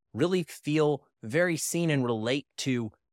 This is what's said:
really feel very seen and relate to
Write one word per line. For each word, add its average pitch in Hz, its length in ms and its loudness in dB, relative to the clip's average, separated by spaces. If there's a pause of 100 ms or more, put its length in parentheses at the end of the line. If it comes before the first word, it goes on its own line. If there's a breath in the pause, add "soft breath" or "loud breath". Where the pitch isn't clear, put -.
(120)
really 175 320 0
feel 147 580 0 (200)
very 165 340 0
seen 170 340 -2
and 139 140 2
relate 120 420 -2 (120)
to 120 340 -2 (200)